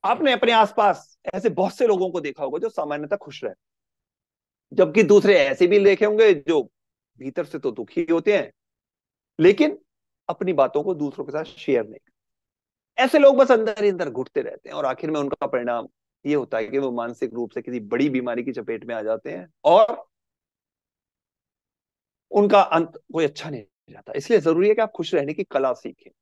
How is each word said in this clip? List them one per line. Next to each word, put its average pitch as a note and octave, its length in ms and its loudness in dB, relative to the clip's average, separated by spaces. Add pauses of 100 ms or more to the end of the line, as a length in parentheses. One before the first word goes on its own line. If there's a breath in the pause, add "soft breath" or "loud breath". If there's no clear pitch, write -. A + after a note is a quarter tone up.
आपने C4 280 0
अपने A#3 200 2
आसपास A3 680 2 (160)
ऐसे G3+ 140 -2
बहुत F3+ 240 -4
से B3 140 0
लोगों F#3 240 0
को E3 100 -6
देखा C#3+ 220 -8
होगा C#3 160 -6
जो A3+ 100 -6
सामान्यतः D3+ 460 -6
खुश - 280 -16
रहते G#2 180 -12
हैं, - 160 -20 (960)
जबकि F3+ 300 4
दूसरे G3+ 320 6
ऐसे C#3+ 320 2
भी G3+ 120 4
देखे G3 260 4
होंगे G#3+ 280 4
जो C#3+ 360 -2 (480)
भीतर C#3 280 -10
से D3 140 -12
तो B2 120 -4
दुखी A#2+ 400 -8
होते F3+ 260 2
हैं, - 140 -4 (880)
लेकिन G#3 400 4 (500)
अपनी F3+ 240 -4
बातों C#3+ 300 0
को F#3 100 -4
दूसरों C#3+ 320 -8
के C#3 60 -14
साथ D3+ 120 -8
शेयर B2+ 400 -4
नहीं G#2+ 100 -14
करते। - 240 -20 (840)
ऐसे C4+ 180 2
लोग C#4 160 8
बस C4 160 4
अंदर A3 320 0
ही G#3 60 4
अंदर F3 200 -4
घुटते B2+ 320 -6
रहते - 280 -12
हैं D3+ 60 -14
और D3 100 -4
आखिर C3 260 -4
में D#3 80 -4
उनका C#3 280 -6
परिणाम A#2+ 400 -4 (380)
ये D3 100 -2
होता B2+ 220 -4
है A2 100 -4
कि C3 100 -4
वो C3+ 140 -2
मानसिक A#2+ 420 -8
रूप A#2 180 -8
से B2 100 -8
किसी B2 180 -10
बड़ी A#2+ 300 -4
बीमारी B2 340 -4
की C3 80 -8
चपेट A2+ 340 -10
में A#2 100 -10
आ A2 60 -8
जाते A2 300 -6
हैं F3+ 160 -16 (160)
और G3+ 440 4 (2250)
उनका G#3 300 4
अंत E3 360 -2 (160)
कोई D#3+ 120 0
अच्छा D#3 240 -8
नहीं A#2+ 140 -14 (260)
जाता। - 260 -20
इसलिए A3 240 0
जरूरी E3 300 2
है G#3+ 60 2
कि A3+ 60 -2
आप A3 100 -2
खुश - 240 -6
रहने D3 180 -2
की C3+ 100 -8
कला C3+ 300 -2
सीखें - 380 -14 (100)